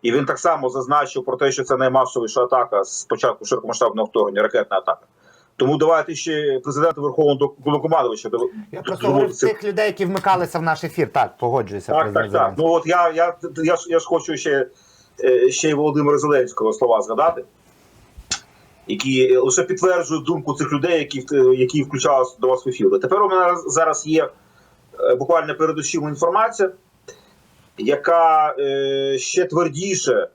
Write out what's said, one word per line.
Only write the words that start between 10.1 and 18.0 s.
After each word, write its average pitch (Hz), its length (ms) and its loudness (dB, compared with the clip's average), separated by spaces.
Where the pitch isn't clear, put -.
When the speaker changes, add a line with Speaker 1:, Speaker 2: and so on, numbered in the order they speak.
Speaker 2:
в 160 40 -4
наш 160 220 -2
ефір. 165 280 -2
Так, 120 260 0
погоджуюся, 113 540 -2
Speaker 1:
Так, 156 100 4
Speaker 2:
президент 107 300 -2
Speaker 1:
так, - 0 -
так. - 240 0
Speaker 2:
Зеленський. 156 80 0
Speaker 1:
Ну, 165 80 4
от 165 140 2
я, 170 240 2
я, 170 260 0
я 170 120 2
ж, - 140 -8
я 165 80 2
ж 160 80 -2
хочу 165 300 -2
ще, 139 300 -2
е, 127 260 6
ще - 180 -2
й 151 60 0
Володимира 147 440 2
Зеленського 127 540 0
слова 113 300 2
згадати, 107 420 -2